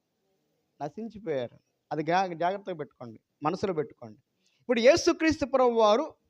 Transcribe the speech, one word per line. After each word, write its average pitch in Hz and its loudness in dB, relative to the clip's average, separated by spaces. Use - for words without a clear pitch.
నశించిపోయారు. 165 -8
అది 151 -2
జా-, 175 -2
జాగ్రత్తగా 185 -4
పెట్టుకోండి, 131 -14
మనసులో 165 -4
పెట్టుకోండి. 123 -10
ఇప్పుడు 240 -2
యేసుక్రీస్తు 302 4
ప్రభు 254 2
వారు 226 2